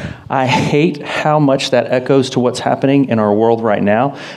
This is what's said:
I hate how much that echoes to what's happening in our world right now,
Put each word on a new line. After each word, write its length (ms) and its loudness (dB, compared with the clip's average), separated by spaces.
I 160 0
hate 580 0
how 340 -2
much 340 2
that 200 0
echoes 380 2
to 100 -2
what's 220 -2
happening 480 0
in 100 0
our 140 2
world 280 2
right 220 0
now, 320 0